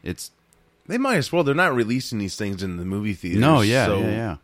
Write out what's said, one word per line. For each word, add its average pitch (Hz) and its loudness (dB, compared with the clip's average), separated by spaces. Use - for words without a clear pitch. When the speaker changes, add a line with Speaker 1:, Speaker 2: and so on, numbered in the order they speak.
Speaker 1:
it's - -10
Speaker 2:
They 202 -6
might 262 0
as 143 -2
well. 170 2
They're 139 2
not 175 2
releasing 120 -2
these 98 -4
things 98 -4
in 92 -4
the 87 -6
movie 101 -2
theaters, 90 -2
Speaker 1:
No, 139 6
yeah, 113 4
Speaker 2:
so, 98 0
Speaker 1:
yeah, 110 0
yeah. 110 -4